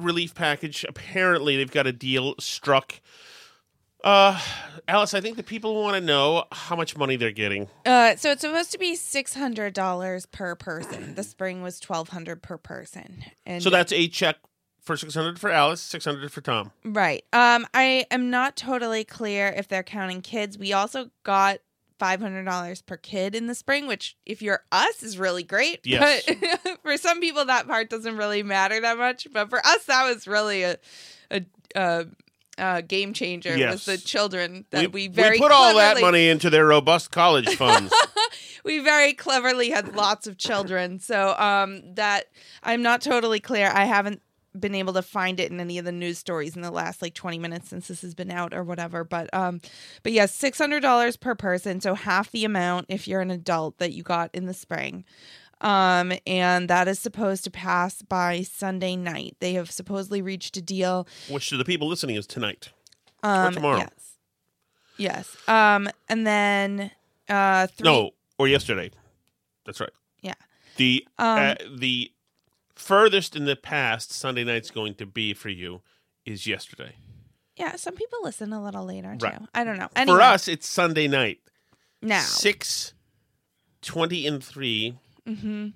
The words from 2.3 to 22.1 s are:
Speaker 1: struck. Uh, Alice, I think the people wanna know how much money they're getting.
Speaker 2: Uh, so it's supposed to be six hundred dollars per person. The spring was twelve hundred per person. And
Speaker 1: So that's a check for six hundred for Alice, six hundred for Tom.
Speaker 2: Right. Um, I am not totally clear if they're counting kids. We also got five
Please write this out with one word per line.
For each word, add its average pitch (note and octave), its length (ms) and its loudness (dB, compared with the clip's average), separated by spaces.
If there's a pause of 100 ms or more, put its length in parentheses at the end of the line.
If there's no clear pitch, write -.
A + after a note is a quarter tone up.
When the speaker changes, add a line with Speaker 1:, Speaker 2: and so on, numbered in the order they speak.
Speaker 1:
struck. - 600 0 (1040)
Uh, G3 360 8 (460)
Alice, G#3 280 2
I G3 60 0
think A3 160 -6
the A#3 60 -8
people A3 400 -4
wanna G3+ 180 0
know D3+ 520 2
how - 240 -6
much D#3+ 200 -6
money C3+ 200 0
they're A#2 160 -2
getting. G2+ 360 -4 (160)
Speaker 2:
Uh, A#3+ 320 6
so D4 140 0
it's C#4+ 120 -2
supposed D#4+ 300 -2
to G#4 60 -8
be F4 160 -2
six - 400 -6
hundred A3 400 -6
dollars F#3 520 -4
per F3 280 -8
person. - 640 -12
The G3+ 80 -8
spring F#3 380 -8
was F3+ 180 -12
twelve E3 300 -6
hundred E3+ 320 -12
per F3 160 -14
person. - 680 -18 (200)
And F3 180 -8
Speaker 1:
So F#3 80 2
that's F3+ 220 4
a E3+ 160 2
check E3 280 0 (440)
for D#3 160 -6
six D3+ 180 -12
hundred E3+ 260 -4
for G3+ 100 -2
Alice, D#3+ 300 2
six - 240 -12
hundred C#3+ 260 -6
for D3+ 120 -14
Tom. A2 280 -2 (140)
Speaker 2:
Right. G3+ 480 -2
Um, A#3+ 420 4
I C4 380 2
am B3 180 -2
not B3+ 260 -2
totally A#3 480 -4
clear G3+ 520 -2
if G3 100 -6
they're F#3+ 160 -4
counting F#3 400 -8
kids. G#3 340 -8
We G3+ 160 -6
also A3 380 -2 (140)
got G3 340 4 (400)
five F#3+ 220 0